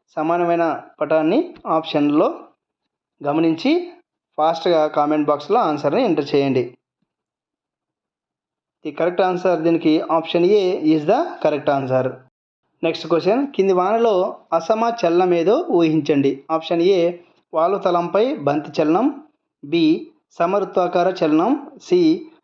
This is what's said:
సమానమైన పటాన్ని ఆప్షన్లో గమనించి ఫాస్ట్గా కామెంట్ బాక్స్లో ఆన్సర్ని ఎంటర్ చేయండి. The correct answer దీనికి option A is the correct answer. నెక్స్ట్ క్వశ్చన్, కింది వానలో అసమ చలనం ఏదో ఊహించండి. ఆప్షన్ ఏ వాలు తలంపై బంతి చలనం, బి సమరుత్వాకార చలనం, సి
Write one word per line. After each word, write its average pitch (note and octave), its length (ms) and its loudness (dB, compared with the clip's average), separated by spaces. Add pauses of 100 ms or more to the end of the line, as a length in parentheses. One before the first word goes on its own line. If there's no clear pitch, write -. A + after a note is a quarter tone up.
(140)
సమానమైన E3+ 500 0 (360)
పటాన్ని D#3+ 380 0 (380)
ఆప్షన్లో D3+ 520 0 (1000)
గమనించి D#3+ 460 0 (680)
ఫాస్ట్గా E3 420 0 (160)
కామెంట్ D3+ 340 0
బాక్స్లో D3 280 0 (120)
ఆన్సర్ని D3+ 380 0
ఎంటర్ D3+ 240 -2
చేయండి. C3+ 320 2 (2250)
The D3+ 160 -10
correct F3 200 -2 (100)
answer F3+ 240 0 (120)
దీనికి E3 280 2 (240)
option E3+ 260 0 (160)
A F#3+ 40 0 (300)
is D#3 160 0
the A#3+ 100 2 (220)
correct D3 340 0
answer. C3 280 0 (840)
నెక్స్ట్ E3 240 -4
క్వశ్చన్, F3+ 320 2 (140)
కింది F#3+ 240 2
వానలో A3 340 2 (460)
అసమ G#3+ 200 0 (220)
చలనం F3+ 380 2
ఏదో G3 180 2 (220)
ఊహించండి. D3+ 520 2 (240)
ఆప్షన్ E3+ 240 -2 (140)
ఏ F3 80 2 (540)
వాలు F3 280 0
తలంపై F3 380 0 (240)
బంతి D3 300 -2
చలనం, E3+ 300 2 (680)
బి E3+ 100 2 (540)
సమరుత్వాకార F#3 720 0 (100)
చలనం, D#3+ 320 2 (360)
సి F3+ 120 2 (460)